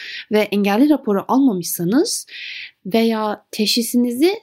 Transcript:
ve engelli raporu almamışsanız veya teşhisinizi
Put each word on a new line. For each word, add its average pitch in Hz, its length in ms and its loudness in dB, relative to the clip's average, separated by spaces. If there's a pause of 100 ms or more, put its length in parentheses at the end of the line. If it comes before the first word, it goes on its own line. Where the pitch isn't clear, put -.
(320)
ve 214 60 4
engelli 202 500 2
raporu 226 400 0
almamışsanız 220 1000 0 (600)
veya 214 640 0
teşhisinizi 240 920 0